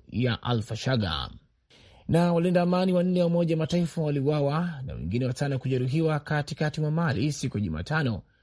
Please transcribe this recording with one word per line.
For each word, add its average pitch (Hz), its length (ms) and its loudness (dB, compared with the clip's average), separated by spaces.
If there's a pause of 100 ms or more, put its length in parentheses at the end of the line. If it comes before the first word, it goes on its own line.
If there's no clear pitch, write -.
(120)
ya 117 320 0
Alfashaga. 107 840 -2 (800)
Na 175 260 4
walinda 175 280 4
amani 180 320 2
wanne 180 280 2
wa 175 60 4
Umoja 170 300 2
Mataifa 165 440 0
waliuawa 147 840 0
na 78 80 -8
wengine 87 320 -2
watano 135 340 -2
kujeruhiwa 135 600 0
katikati 151 600 -2
mwa 151 100 0
Mali 151 400 0
siku 131 260 -4
ya 104 60 -2
Jumatano 104 580 -2 (220)